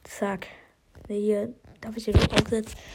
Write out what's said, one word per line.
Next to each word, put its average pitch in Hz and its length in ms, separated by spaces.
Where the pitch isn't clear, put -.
zack. 196 440
Ne, 208 80
hier, 214 380
darf 226 160
ich 220 80
den 208 100
aufsetzen? - 580